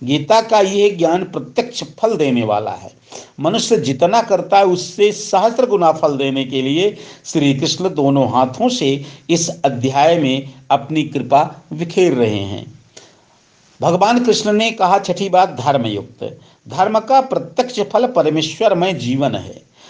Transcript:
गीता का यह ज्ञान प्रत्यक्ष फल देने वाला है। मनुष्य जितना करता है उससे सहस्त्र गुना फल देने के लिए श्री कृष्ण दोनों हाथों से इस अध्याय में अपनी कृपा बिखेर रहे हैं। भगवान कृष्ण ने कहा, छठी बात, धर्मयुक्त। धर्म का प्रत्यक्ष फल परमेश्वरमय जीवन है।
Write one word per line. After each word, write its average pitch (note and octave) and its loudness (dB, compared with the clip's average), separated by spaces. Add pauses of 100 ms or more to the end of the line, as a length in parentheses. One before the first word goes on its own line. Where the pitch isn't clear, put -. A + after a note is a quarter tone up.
गीता D3 2
का A3 2
यह G3+ 2
ज्ञान E3 0
प्रत्यक्ष - -8
फल A3 -4
देने B2+ 0
वाला G#2 -2
है। - -14 (480)
मनुष्य G#3+ 0
जितना E3+ 2
करता G3 0
है G3 6
उससे F#3+ 0
सहस्त्र G#3 0
गुना F3 2
फल D3+ 0
देने C3+ -2
के C3 -4
लिए E3 0 (280)
श्री C#3+ 2
कृष्ण D#3+ -2
दोनों C#3 2
हाथों B2+ 0
से C#3 -2 (240)
इस E3+ 0
अध्याय C#3 2
में C3+ -2 (220)
अपनी D3+ -2
कृपा C#3 0 (120)
बिखेर E3+ 0
रहे A2 0
हैं। G2+ -10 (1040)
भगवान G3+ 2
कृष्ण G#3 0
ने A3 0
कहा, G3 2
छठी G3 -4
बात, F3+ 4
धर्मयुक्त। A2+ -4 (280)
धर्म G#3 0
का C4+ 4
प्रत्यक्ष - -4
फल A#3 0
परमेश्वरमय F3+ 0
जीवन B2+ -2
है। F#2 -12 (280)